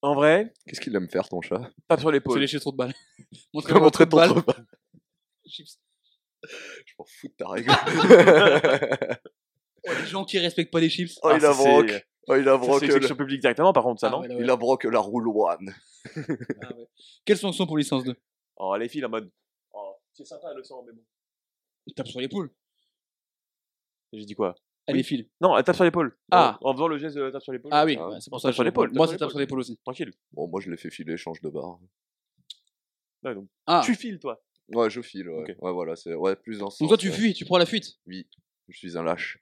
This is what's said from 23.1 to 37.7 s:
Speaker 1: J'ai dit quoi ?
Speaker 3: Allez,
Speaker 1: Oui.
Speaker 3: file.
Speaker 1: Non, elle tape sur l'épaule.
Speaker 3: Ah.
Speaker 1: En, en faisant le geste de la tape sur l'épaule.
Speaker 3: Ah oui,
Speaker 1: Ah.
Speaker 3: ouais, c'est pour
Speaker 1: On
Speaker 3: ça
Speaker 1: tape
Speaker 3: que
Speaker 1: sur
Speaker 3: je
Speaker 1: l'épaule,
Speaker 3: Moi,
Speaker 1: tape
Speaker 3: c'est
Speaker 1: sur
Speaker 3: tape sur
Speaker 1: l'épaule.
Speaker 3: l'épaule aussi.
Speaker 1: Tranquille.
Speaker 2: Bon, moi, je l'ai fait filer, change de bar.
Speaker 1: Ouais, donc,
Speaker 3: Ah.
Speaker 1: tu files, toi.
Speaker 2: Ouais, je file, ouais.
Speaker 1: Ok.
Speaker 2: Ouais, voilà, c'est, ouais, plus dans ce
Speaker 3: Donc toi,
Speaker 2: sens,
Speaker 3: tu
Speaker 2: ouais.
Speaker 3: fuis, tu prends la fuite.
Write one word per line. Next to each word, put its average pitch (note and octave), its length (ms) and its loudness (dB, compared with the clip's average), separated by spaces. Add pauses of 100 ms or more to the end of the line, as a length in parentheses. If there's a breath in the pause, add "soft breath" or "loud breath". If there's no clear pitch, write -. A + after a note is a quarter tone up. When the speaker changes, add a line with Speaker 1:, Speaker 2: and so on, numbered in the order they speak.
Speaker 1:
J'ai G#2+ 120 -16
dit G#2 100 -16
quoi ? F2+ 200 -4 (320)
Speaker 3:
Allez, C#3+ 120 0
Speaker 1:
Oui. C3 40 -2
Speaker 3:
file. A#2+ 260 -6 (120)
Speaker 1:
Non, E3 160 4
elle C3 80 2
tape F3+ 100 0
sur F#3 80 2
l'épaule. E3 340 -2 (140)
Speaker 3:
Ah. D3 300 4
Speaker 1:
En, C3 80 -2
en C3+ 40 0
faisant C#3+ 140 -4
le D#3 100 -4
geste D3 180 -10
de C#3+ 60 -6
la C3+ 100 -6
tape C3+ 100 -12
sur C#3 100 -14
l'épaule. C3 220 -10
Speaker 3:
Ah D3+ 120 4
oui, D#3 140 0
Speaker 1:
Ah. E2+ 100 -8
Speaker 3:
ouais, G2 120 -14
c'est - 80 -20
pour B2+ 80 -12
Speaker 1:
On - 20 -10
Speaker 3:
ça - 80 -16
Speaker 1:
tape B2+ 40 0
Speaker 3:
que A#2+ 40 -4
Speaker 1:
sur B2+ 80 0
Speaker 3:
je A#2 40 2
Speaker 1:
l'épaule, F3+ 260 0
Speaker 3:
Moi, D#3 120 4
Speaker 1:
tape D#3+ 80 -4
Speaker 3:
c'est - 40 -8
Speaker 1:
sur - 20 -12
Speaker 3:
tape D3+ 120 -6
sur C#3+ 80 -10
Speaker 1:
l'épaule. C3+ 200 -6
Speaker 3:
l'épaule B2 140 -10
aussi. G#2+ 100 -18
Speaker 1:
Tranquille. B2+ 280 -12 (200)
Speaker 2:
Bon, - 160 -10
moi, F#2 140 -8
je F#2+ 100 -14
l'ai E2 60 -10
fait D#2+ 140 -14
filer, D#2+ 260 -10
change E2 240 -14
de D#2 80 -10
bar. F2 300 -12 (1400)
Speaker 1:
Ouais, B2+ 120 -10
donc, G2 120 -18 (180)
Speaker 3:
Ah. E3 180 2
Speaker 1:
tu A3 120 0
files, G3+ 240 -12
toi. B2 220 -12 (320)
Speaker 2:
Ouais, A2+ 160 2
je A#2+ 120 -10
file, F#2 280 -14
ouais. D#2+ 120 -10 (100)
Speaker 1:
Ok. F2+ 100 -14
Speaker 2:
Ouais, F2+ 120 -6
voilà, E2+ 220 -8
c'est, E2 180 -12
ouais, F#2 220 -2
plus A2 240 -16
dans G2+ 100 -8
ce - 140 -8
Speaker 3:
Donc D#3 60 -2
toi, G#3 80 6
Speaker 2:
sens, - 40 -2
Speaker 3:
tu F#3+ 80 -2
Speaker 2:
ouais. D3+ 60 -6
Speaker 3:
fuis, G#3 180 0
tu - 120 -10
prends F3+ 120 0
la F3 80 4
fuite. - 400 -10